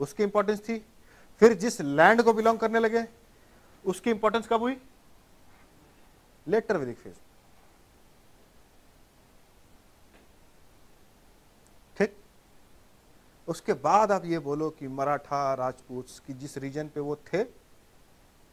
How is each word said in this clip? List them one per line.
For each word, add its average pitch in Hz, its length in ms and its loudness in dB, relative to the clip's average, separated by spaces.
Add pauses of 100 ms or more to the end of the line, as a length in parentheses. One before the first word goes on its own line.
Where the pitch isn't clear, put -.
उसकी 143 220 -4
importance 208 460 0
थी, 226 100 -4 (640)
फिर 233 120 10
जिस 214 280 -4
land 165 420 6
को 226 100 4
belong 220 260 2
करने 226 200 0
लगे 226 280 0 (800)
उसकी 190 260 -4
importance 220 380 -2
कब 226 120 0
हुई? 262 220 -4 (1600)
Later 214 280 0
Vedic 127 220 -6
phase। 92 240 -20 (4000)
ठीक, 208 180 0 (1300)
उसके 170 240 -4
बाद 185 400 2
आप 185 120 -2
ये 170 140 -2
बोलो 151 320 -4
कि 143 180 -12
मराठा, 139 680 -2
राजपूत 127 520 -8 (200)
की 139 80 -12
जिस 139 240 -14
रीजन 139 300 -8
पे 147 120 -10
वो 147 160 -6
थे, 185 280 -6 (1080)